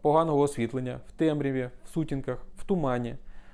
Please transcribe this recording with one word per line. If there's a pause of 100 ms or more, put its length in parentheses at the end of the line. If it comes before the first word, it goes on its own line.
поганого
освітлення,
в
темряві, (140)
в
сутінках, (140)
в
тумані, (380)